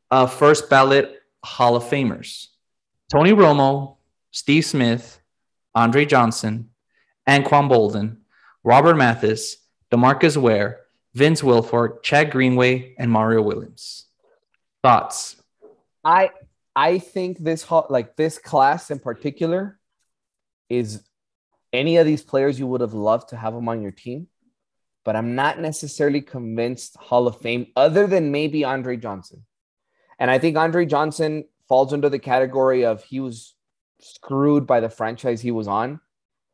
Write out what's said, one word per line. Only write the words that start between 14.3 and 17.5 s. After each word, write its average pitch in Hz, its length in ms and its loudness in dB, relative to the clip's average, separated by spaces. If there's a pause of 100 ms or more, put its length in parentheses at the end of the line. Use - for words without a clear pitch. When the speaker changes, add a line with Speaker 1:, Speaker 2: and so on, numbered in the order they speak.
Speaker 1:
Thoughts? - 540 0 (680)
Speaker 2:
I, 180 280 2 (440)
I 160 240 0
think 180 400 -10
this 160 240 -6